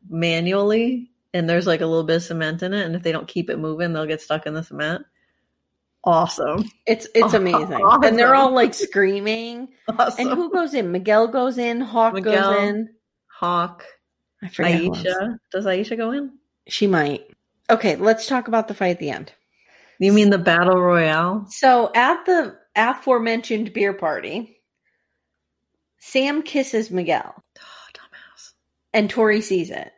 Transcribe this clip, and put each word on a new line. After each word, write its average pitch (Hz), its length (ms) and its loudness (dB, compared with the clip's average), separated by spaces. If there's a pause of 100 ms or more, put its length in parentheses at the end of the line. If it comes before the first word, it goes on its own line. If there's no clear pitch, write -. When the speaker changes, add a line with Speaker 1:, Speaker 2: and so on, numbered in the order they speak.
Speaker 1:
manually. 196 1040 0 (240)
And 170 160 -2
there's, 175 160 2
like, 165 160 0
a 165 60 0
little 165 160 0
bit 160 140 0
of 170 60 -4
cement 165 380 -6
in 185 120 -6
it. 202 120 -2
And 165 100 -4
if 175 60 -6
they 165 100 -2
don't 160 160 -6
keep 170 220 -6
it - 80 -4
moving, 156 360 -4
they'll 156 120 -4
get 156 160 -6
stuck 156 240 -6
in 151 80 -8
the 156 100 -6
cement. 156 400 -6 (1000)
Awesome. 170 680 0 (160)
Speaker 2:
It's, 220 300 -2
it's 226 180 4
Speaker 1:
Aw-, 226 40 6
Speaker 2:
amazing. 185 360 0
Speaker 1:
awesome. 208 300 4
Speaker 2:
And 226 160 4
they're 247 160 6
all, 269 180 4
like, 247 220 2
screaming. 226 960 -2
Speaker 1:
<laughs> - 60 -20 (200)
Awesome. 240 280 0
Speaker 2:
And 262 100 -2
who 339 140 -4
goes 339 220 -2
in? 208 180 -2
Miguel 214 380 2
goes 247 280 -2
in. 240 240 -2
Hawk 226 320 0
Speaker 1:
Miguel, 196 400 0
Speaker 2:
goes 202 100 0
in. 208 260 -4 (380)
Speaker 1:
Hawk. 175 560 -4 (600)
Speaker 2:
I 180 60 -12
forget 170 300 0
who 175 100 -2
else. 170 140 -6
Speaker 1:
Aisha. 190 360 -4 (120)
Does 196 140 -4
Aisha 202 320 -2
go 226 140 -4
in? 277 220 -8 (340)
Speaker 2:
She - 200 0
might. 151 380 0 (440)
Okay, 220 260 2
let's 226 320 0
talk 254 220 -2
about 220 180 0
the 208 60 -8
fight 190 180 -2
at 175 80 -4
the 147 120 -6
end. - 200 -12 (680)
Speaker 1:
You 190 140 4
mean 208 160 8
the 202 80 4
battle 180 420 4
royale? 175 680 2
Speaker 2:
So 247 460 4
at 285 300 2
the 349 320 0 (180)
aforementioned 226 960 0
beer 202 200 0
party, 160 640 -6 (1400)
Sam 285 440 -2
kisses 262 480 -4
Miguel. 170 420 -4 (260)
Speaker 1:
Oh, - 340 -20
dumbass. - 580 -20 (420)
Speaker 2:
And 214 160 0
Tori 214 320 2
sees 185 280 -2
it. - 280 -12